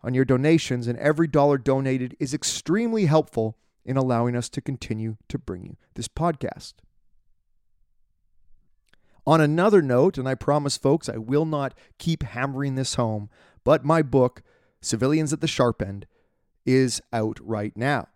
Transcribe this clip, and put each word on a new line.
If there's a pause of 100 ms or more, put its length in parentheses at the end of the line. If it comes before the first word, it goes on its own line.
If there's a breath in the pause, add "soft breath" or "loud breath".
on
your
donations,
and
every
dollar
donated
is
extremely
helpful (280)
in
allowing
us
to
continue (140)
to
bring
you (160)
this
podcast. (2500)
On
another
note,
and
I
promise,
folks,
I
will
not (260 soft breath)
keep
hammering
this
home, (340 soft breath)
but
my
book, (400)
Civilians
at
the
Sharp
End, (600)
is (120)
out
right
now.